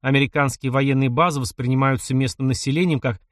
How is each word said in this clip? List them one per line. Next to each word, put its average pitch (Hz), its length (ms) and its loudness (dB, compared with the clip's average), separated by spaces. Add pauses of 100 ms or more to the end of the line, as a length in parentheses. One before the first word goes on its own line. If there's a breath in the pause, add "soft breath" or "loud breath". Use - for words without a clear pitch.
Американские 135 720 0
военные 135 380 2
базы 151 280 0
воспринимаются 131 760 -2
местным 131 340 -2
населением 143 500 0
как 113 220 -4 (120)